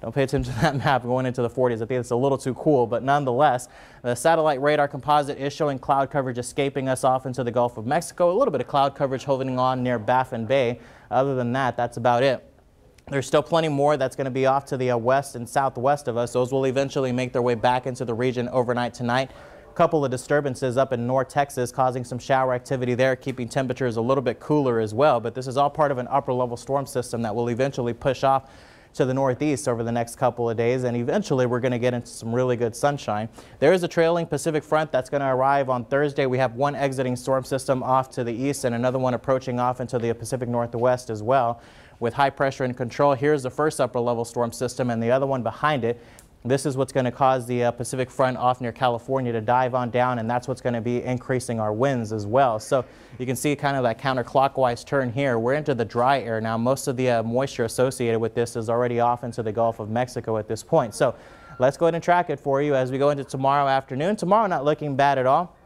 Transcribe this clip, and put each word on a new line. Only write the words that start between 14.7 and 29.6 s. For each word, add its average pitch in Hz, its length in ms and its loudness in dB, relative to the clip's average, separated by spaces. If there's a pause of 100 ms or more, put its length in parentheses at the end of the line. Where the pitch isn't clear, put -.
the, 123 140 0
uh, 120 40 2
west 131 400 0
and 120 100 -10
southwest 135 640 0
of 117 80 -4
us. 120 160 -2
Those 123 180 0
will 135 140 0
eventually 135 480 0
make 127 220 -4
their 127 80 2
way 123 120 2
back 123 320 0
into 127 200 -6
the 117 80 -2
region 120 340 -2
overnight 120 460 -2
tonight. 127 360 -2 (440)
Couple 160 320 2
of 127 40 0
disturbances 131 680 0
up 131 160 2
in 120 120 -4
North 127 220 0
Texas 139 420 -2
causing 127 320 0
some 123 160 -8
shower 131 360 2
activity 123 400 -2
there, 131 200 4
keeping 123 320 -6
temperatures 127 520 -2
a - 20 0
little 131 220 2
bit 123 180 -2
cooler 135 400 2
as 107 140 -2
well. 131 260 4
But 113 140 -6
this 127 120 -6
is 127 120 -2
all 143 100 4
part 143 220 2
of 131 80 -2
an 123 120 -6
upper 135 220 0
level 123 240 -2
storm 135 300 -2
system 123 340 -4
that 110 140 -2
will 120 160 -2
eventually 120 420 -2
push 131 320 -2
off 135 260 2 (440)
to 143 100 2
the 127 80 0
northeast 135 560 0